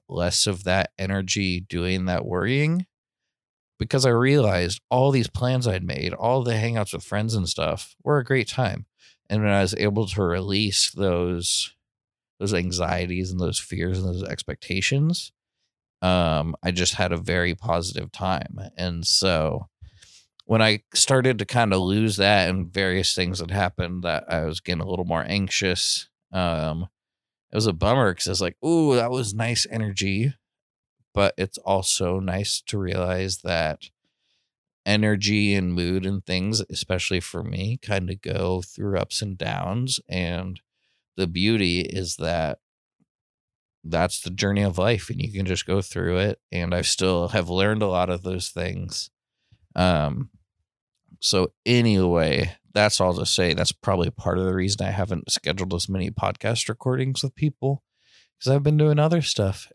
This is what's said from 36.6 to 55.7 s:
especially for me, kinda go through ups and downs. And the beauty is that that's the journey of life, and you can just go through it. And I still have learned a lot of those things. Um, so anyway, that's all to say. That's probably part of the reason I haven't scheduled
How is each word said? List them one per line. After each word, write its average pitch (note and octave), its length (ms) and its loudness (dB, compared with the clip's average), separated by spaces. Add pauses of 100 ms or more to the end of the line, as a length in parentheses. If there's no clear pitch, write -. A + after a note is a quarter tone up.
especially F2+ 500 -2
for F2 240 -8
me, G2 380 -4
kinda F#2+ 340 -2
go F#2 460 -2
through G2 380 -4
ups - 220 -4
and G2 160 -6
downs. G#2 640 -4 (100)
And F2+ 520 -4 (560)
the F#2 100 0
beauty F2+ 540 2
is F2 360 -6
that D#2+ 420 -2 (1200)
that's E2+ 380 0
the F2 80 -6
journey G2+ 340 0
of F2+ 140 0
life, G#2 320 0
and - 120 -6
you A#2 100 -4
can F#2+ 140 -4
just F2+ 200 -2
go F#2+ 160 0
through F2+ 360 -2
it. G2 220 0 (120)
And F2 220 -2
I F2+ 80 0
still F2+ 480 0
have F2 200 0
learned G2+ 320 2
a G#2 60 2
lot F2+ 220 2
of F2+ 140 -4
those F#2 260 -4
things. F2+ 600 -6 (640)
Um, E2 540 2 (920)
so - 320 2 (120)
anyway, F2+ 920 4 (160)
that's G#2 280 4
all F#2 140 4
to F2 100 -4
say. F2 280 2
That's - 180 0
probably F2+ 400 0
part - 280 -2
of F#2+ 60 0
the F#2 100 0
reason F#2+ 300 -2
I G2 60 -2
haven't F#2+ 400 -4
scheduled F#2 420 -2